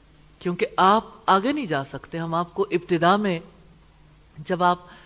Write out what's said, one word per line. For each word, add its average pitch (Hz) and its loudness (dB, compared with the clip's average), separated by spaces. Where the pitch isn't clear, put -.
کیونکہ 175 -4
آپ 196 4
آگے 196 2
نہیں 294 -6
جا 151 -4
سکتے۔ - -12
ہم 165 -6
آپ 170 -4
کو 196 -2
ابتدا 175 2
میں 196 -2
جب 175 -4
آپ 180 2